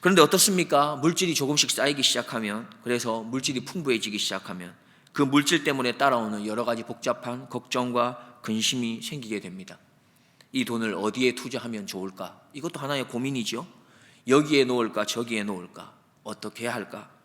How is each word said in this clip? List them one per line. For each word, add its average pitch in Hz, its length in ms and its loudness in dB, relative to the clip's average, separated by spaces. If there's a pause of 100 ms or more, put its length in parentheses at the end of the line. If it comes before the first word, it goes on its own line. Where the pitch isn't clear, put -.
그런데 180 200 8
어떻습니까? 151 760 4
물질이 165 360 2
조금씩 143 380 2
쌓이기 139 320 2
시작하면, 113 680 -2 (140)
그래서 117 400 -2
물질이 127 420 -4
풍부해지기 113 540 -2
시작하면 90 560 -6 (380)
그 147 100 4
물질 143 400 4
때문에 131 340 0
따라오는 113 480 2
여러 110 200 -2
가지 113 180 -2
복잡한 123 680 -6
걱정과 123 920 -4
근심이 113 580 -2
생기게 110 380 -8
됩니다. 92 400 -14 (720)
이 131 120 0
돈을 113 300 -2
어디에 107 400 2
투자하면 117 540 -8
좋을까? 95 520 -10 (140)
이것도 156 260 -10
하나의 139 280 -4
고민이죠. 123 580 -4 (600)
여기에 143 380 6
놓을까, 113 400 0
저기에 113 380 -2
놓을까, 90 500 -8 (300)
어떻게 107 420 -10
해야 120 100 -2
할까? 107 340 -10 (160)